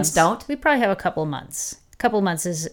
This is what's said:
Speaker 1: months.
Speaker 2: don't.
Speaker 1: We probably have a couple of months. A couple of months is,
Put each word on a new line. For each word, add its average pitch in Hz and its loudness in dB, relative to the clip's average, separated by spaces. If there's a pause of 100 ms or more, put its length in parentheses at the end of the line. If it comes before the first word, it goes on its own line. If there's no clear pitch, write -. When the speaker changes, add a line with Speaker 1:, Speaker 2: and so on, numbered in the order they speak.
Speaker 1:
months. 160 -4
Speaker 2:
don't. 175 4
Speaker 1:
We 285 -4
probably 285 2
have 214 2
a 190 0
couple - -2
of 156 -2
months. - -8 (160)
A - -20
couple 214 2
of 202 2
months 175 -2
is, 160 -4